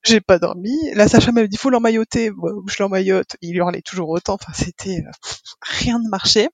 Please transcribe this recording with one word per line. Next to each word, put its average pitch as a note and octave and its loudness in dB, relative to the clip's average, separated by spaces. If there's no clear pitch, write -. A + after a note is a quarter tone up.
J'ai A3 4
pas F#3 4
dormi. F3+ -4
La G#3 6
sage-femme, A#3 6
elle A3 4
me G3 -4
dit, « G3+ -8
Faut C4+ 0
l'emmailloter. » A3+ 0
Bon, F#3 -6
je G3+ -8
l'emmaillote. F#3+ 0
Il E3+ -8
hurlait F3 -2
toujours F3 -8
autant. F3+ -2
Enfin, - -16
c'était, F#3 -6
euh, - -10
pff, - -12
rien - -2
ne A3+ -2
marchait. G#3 2